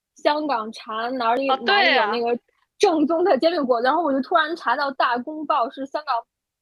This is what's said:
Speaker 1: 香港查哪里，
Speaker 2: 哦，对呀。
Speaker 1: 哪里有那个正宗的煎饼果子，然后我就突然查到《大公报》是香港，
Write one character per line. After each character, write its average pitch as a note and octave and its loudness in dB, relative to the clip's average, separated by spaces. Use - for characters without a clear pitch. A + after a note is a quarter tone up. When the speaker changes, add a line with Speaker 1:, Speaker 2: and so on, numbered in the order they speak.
Speaker 1:
香 D4+ 0
港 A3+ -4
查 A3+ -8
哪 A#3+ 0
里， C4+ -2
Speaker 2:
哦， C4 0
对 F#4 4
呀。 A3+ 4
Speaker 1:
哪 G#3 -2
里 A#3+ -2
有 A#3 -2
那 A#3+ 0
个 A#3+ -8
正 D#4+ 4
宗 E4 0
的 F#4 4
煎 D#4+ 2
饼 E4 -2
果 A#3+ 0
子， A#3+ -2
然 C#4 2
后 E4+ 0
我 D#4 0
就 C4+ 0
突 F4 -2
然 D#4 0
查 B3 -2
到 C#4+ -2
《大 C4+ 0
公 D#4 -10
报》 C#4 0
是 C4+ -10
香 D4+ -8
港， C#4 -4